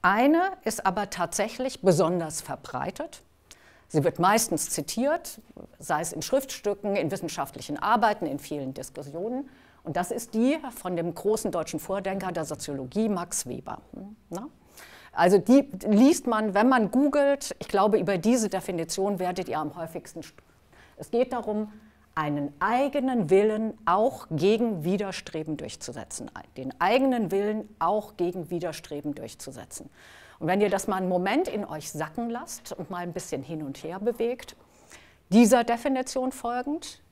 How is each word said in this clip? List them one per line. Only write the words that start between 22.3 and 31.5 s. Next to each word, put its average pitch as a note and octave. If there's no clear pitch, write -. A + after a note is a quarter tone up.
eigenen B3
Willen G#3+
auch G#3
gegen G3
Widerstreben F3
durchzusetzen. A#2+
Den C3
eigenen A#3
Willen G#3
auch G#3
gegen F3
Widerstreben D#3
durchzusetzen. -
Und -
wenn F#3+
ihr G#3
das G3
mal G3
einen F#3
Moment G3
in G#3